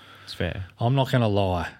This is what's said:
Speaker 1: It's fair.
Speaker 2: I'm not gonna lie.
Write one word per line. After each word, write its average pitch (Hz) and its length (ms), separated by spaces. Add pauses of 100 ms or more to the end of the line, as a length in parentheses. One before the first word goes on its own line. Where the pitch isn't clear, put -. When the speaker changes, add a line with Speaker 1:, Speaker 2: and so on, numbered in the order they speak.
(240)
Speaker 1:
It's - 120
fair. 92 300 (140)
Speaker 2:
I'm 117 160
not 131 160
gonna 120 160
lie. 95 420 (100)